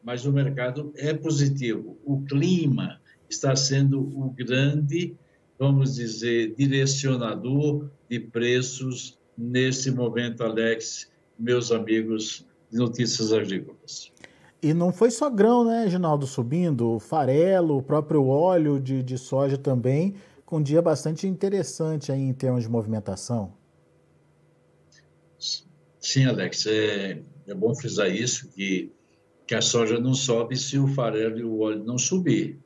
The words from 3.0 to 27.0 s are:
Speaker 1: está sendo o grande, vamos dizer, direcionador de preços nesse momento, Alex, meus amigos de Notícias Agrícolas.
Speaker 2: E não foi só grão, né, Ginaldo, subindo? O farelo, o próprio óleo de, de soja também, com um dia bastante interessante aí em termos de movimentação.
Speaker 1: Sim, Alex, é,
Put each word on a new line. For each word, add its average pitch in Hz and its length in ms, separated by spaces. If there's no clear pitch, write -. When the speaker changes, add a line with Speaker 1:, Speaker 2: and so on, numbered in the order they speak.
Speaker 1:
está 135 260
sendo 135 440
o 135 280
grande, 143 880
vamos 135 360
dizer, 117 600
direcionador 135 1300
de 120 100
preços 123 960
nesse 127 520
momento, 120 500
Alex, 113 720
meus 117 320
amigos 110 760
de 113 60
Notícias 113 560
Agrícolas. 95 760
Speaker 2:
E 156 140
não 175 180
foi 233 200
só 294 180
grão, 233 340
né, 233 240
Ginaldo, 160 380
subindo? 127 680
O - 20
farelo, 160 760
o 131 60
próprio 147 440
óleo 147 540
de, 131 200
de 127 160
soja 139 400
também, 135 600
com 165 120
um 156 60
dia 151 200
bastante 160 460
interessante 165 840
aí 135 100
em 135 120
termos 127 320
de 110 40
movimentação. 110 840
Speaker 1:
Sim, - 240
Alex, 95 420
é, 104 560